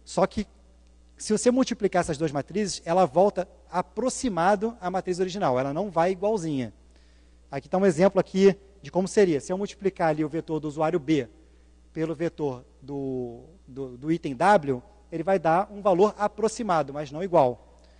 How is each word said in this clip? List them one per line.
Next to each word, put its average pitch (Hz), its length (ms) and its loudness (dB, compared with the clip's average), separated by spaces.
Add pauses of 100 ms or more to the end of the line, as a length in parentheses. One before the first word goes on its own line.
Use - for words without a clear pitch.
só 175 220 0
que 208 200 -4 (680)
se - 160 -6
você 214 180 2
multiplicar 214 500 0
essas 156 180 -2
duas 156 120 0
matrizes, 165 540 -4
ela 175 220 4
volta 180 420 2 (220)
aproximado 208 1080 -2
à 180 120 -6
matriz 180 300 -4
original, 175 380 0
ela 139 140 -2
não 190 180 -4
vai 170 220 2
igualzinha. 165 580 -2 (800)
Aqui 139 160 -8
tá 185 120 0
um 196 80 4
exemplo 185 340 4
aqui 190 340 4 (280)
de 139 80 -18
como 185 180 0
seria. 175 320 2
Se - 100 -8
eu 180 60 -4
multiplicar 190 540 -2
ali 156 120 0
o 151 60 -2
vetor 156 320 -6
do 151 80 -6
usuário 156 320 -2
B 135 260 0 (680)
pelo 160 200 -4
vetor 143 480 -6 (200)
do, 127 580 -8 (260)
do, 127 300 -12
do 147 160 -4
item 160 240 -4
W, 143 460 2 (280)
ele 160 120 -6
vai 190 160 2
dar 170 340 2
um 202 80 -14
valor 196 380 4
aproximado, 202 720 -2
mas 147 180 -10
não 156 140 -8
igual. 147 560 2 (200)